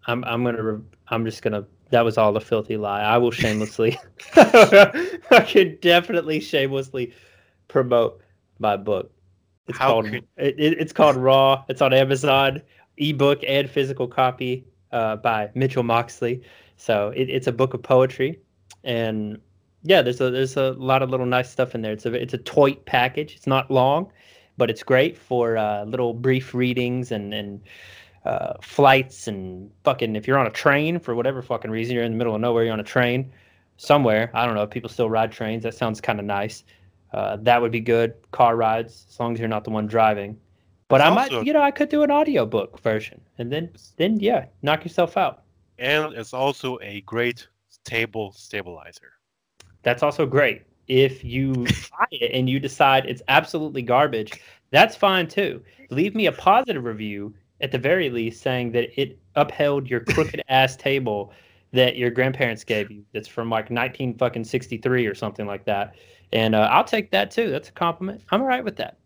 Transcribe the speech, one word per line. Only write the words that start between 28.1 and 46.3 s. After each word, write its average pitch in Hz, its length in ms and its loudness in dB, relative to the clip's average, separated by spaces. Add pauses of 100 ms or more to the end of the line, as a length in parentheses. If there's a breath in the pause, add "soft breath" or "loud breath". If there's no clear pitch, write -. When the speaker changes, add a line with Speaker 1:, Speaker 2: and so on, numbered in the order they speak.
Speaker 1:
uh, - 340 -4
flights 135 680 2
and 95 420 -10 (140)
fucking, 120 320 -2
if 107 100 -8
you're 131 120 2
on 127 80 2
a 107 40 -2
train 151 480 0
for 127 160 -6
whatever 127 260 -4
fucking 113 300 -8
reason, 113 240 -4
you're 117 100 -2
in 113 80 -4
the 110 60 -4
middle 117 160 -2
of 107 60 -4
nowhere, 117 240 2
you're 113 80 -2
on 110 80 -6
a 104 40 -8
train 127 480 -2 (460 soft breath)
somewhere. 117 560 2
I 117 100 0
don't 117 100 -2
know 104 80 -2
if 107 80 -4
people 117 200 -10
still 117 180 -2
ride 113 240 -2
trains. 110 300 -8
That 113 120 -8
sounds 110 280 -4
kinda 107 200 -4
nice. 101 420 -6 (500 soft breath)
Uh, 104 260 -4
that 120 220 4
would 117 100 -2
be 117 80 -2
good. 117 320 2 (200)
Car 120 240 4
rides, 113 520 -2
as - 100 -20
long 120 140 -4
as 113 80 -8
you're 113 80 -4
not 107 160 -4
the 117 60 -8
one 107 160 -4
driving. 107 520 0 (500)
But 135 120 6
Speaker 2:
It's 147 100 8
Speaker 1:
I 185 40 4
might, 254 180 0
Speaker 2:
also 247 100 -2
Speaker 1:
you 277 120 -2
know, 294 80 4
I 277 80 4
could 294 180 -2
do 294 140 0
an 294 80 2
audiobook 156 680 0
version 107 380 -4 (200)
and 117 120 -8
then, 165 200 -8 (260)
then, 208 240 0
yeah, 202 240 0 (160)
knock 156 240 0
yourself 170 320 -2
out. 180 260 -2 (360)
Speaker 2:
And 151 340 -2
it's 113 220 -14